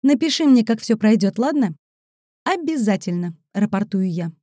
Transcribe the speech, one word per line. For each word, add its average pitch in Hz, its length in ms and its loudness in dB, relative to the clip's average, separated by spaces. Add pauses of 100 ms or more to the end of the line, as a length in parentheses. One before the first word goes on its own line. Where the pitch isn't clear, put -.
«Напиши 294 440 0
мне, 247 180 6
как 220 160 -2
всё 226 160 0
пройдёт, 214 420 2
ладно?» 247 380 -2 (680)
«Обязательно», 214 920 -2 (160)
рапортую 196 580 -2
я. 170 220 -6 (100)